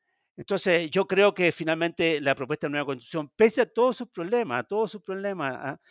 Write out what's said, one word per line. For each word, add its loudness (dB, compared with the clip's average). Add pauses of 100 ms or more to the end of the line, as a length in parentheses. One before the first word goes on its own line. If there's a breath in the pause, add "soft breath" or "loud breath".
(380)
entonces, 0
yo 0
creo 4
que 4
finalmente 0
la 2
propuesta -6
de -2
nueva -2
constitución, -8
pese 4
a 2
todos 0
sus -12
problemas, -2
a -4
todos -4
sus -16
problemas, -6
¿ah? -10 (100)